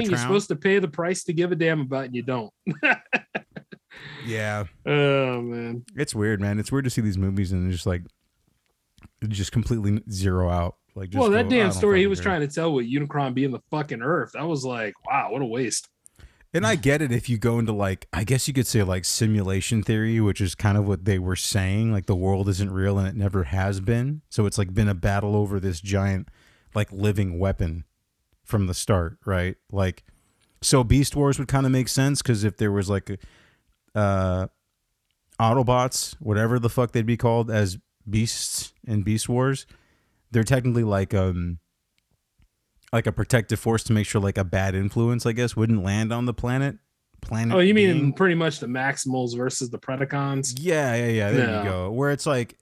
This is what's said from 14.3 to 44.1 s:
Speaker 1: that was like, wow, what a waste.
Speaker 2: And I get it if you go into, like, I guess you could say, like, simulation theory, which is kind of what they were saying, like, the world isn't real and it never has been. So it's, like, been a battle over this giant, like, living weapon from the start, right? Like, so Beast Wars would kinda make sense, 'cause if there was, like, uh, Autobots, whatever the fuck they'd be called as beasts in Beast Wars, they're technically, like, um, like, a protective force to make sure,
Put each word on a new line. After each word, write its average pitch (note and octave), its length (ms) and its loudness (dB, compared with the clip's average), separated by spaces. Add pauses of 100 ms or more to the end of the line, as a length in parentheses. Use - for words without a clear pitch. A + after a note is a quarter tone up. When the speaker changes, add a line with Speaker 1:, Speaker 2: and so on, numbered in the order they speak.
Speaker 1:
that C#3 140 -8
was C#3 180 -4
like, A2+ 280 -4 (140)
wow, B2 240 -2
what C3+ 100 -4
a C3 40 -2
waste. A#2 420 -4 (680)
Speaker 2:
And F3+ 120 0
I A3 100 4
get C#3 260 2
it C3+ 100 -2
if A#2 180 -2
you A#2 80 2
go A#2 220 2
into, A2+ 140 0
like, G2 380 -2
I F#2 120 -2
guess B2+ 240 0
you C#3+ 60 -4
could B2+ 140 0
say, A2 160 2
like, F#2 220 0
simulation G#2 800 0
theory, A2+ 360 2
which G#2 220 2
is F#2 140 -2
kind G#2 220 4
of G#2 100 4
what F#2 180 -2
they G2 140 2
were F#2 160 0
saying, G#2 560 0
like, G2 160 -2
the G2+ 80 2
world F#2+ 340 0
isn't F#2+ 220 0
real G2 260 0
and F#2+ 100 2
it F#2+ 80 -6
never G2 300 0
has F#2+ 340 -2
been. A#2+ 500 -2
So A2 160 0
it's, G2 120 -2
like, F#2 160 -2
been G#2+ 160 2
a G2 60 0
battle G2+ 400 0
over G2+ 240 0
this F2+ 220 -2
giant, G2 480 0 (440)
like, G#2 180 -2
living G2 480 0
weapon F2+ 440 -2 (600)
from G2+ 240 0
the F2 60 -2
start, F2 520 0
right? F#2 300 -2 (160)
Like, F#2+ 320 -2 (580)
so - 220 4
Beast B2+ 320 4
Wars C#3 220 2
would C3+ 120 -4
kinda C3+ 200 2
make C3 200 2
sense, C#3 320 2
'cause G#2+ 220 0
if G#2 140 0
there G#2+ 140 0
was, G2 180 0
like, G2 300 -2 (760)
uh, F#2+ 540 0 (920)
Autobots, B2 800 2
whatever A2+ 400 0
the A#2 100 0
fuck A#2+ 240 0
they'd A#2 120 0
be A#2 120 0
called A#2 340 2
as G#2 260 0 (320)
beasts - 640 -4 (140)
in G#2 160 0
Beast G#2+ 240 0
Wars, C3 380 0 (640)
they're A2+ 120 4
technically, A#2+ 400 2
like, G2 300 0
um, F2 460 0 (1300)
like, A#2 140 2
a G#2 40 2
protective A2 480 0
force A2+ 240 2
to A#2 100 0
make G#2 140 4
sure, G#2+ 140 0